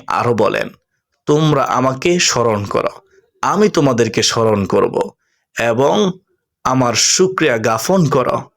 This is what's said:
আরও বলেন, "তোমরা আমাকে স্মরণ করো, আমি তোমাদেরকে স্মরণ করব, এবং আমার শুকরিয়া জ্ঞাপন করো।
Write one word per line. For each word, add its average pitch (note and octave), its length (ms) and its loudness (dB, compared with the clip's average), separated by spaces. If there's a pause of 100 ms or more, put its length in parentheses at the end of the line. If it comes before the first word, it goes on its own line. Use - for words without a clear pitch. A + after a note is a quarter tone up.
আরও A2+ 280 -2
বলেন, G#2 340 -2 (580)
"তোমরা D3 360 2
আমাকে C3 560 0
স্মরণ A#2 460 0
করো, - 240 -2 (540)
আমি F3 260 2
তোমাদেরকে A#2 540 0
স্মরণ G#2+ 420 0
করব, - 460 0 (480)
এবং C#3+ 520 0 (540)
আমার B2+ 300 0
শুকরিয়া D#3 640 0
জ্ঞাপন A#2+ 480 0
করো। B2+ 500 -2